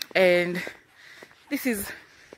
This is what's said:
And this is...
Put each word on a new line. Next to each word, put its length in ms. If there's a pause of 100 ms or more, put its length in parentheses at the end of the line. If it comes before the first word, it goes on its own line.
(140)
And 480 (880)
this 160
is... 240 (480)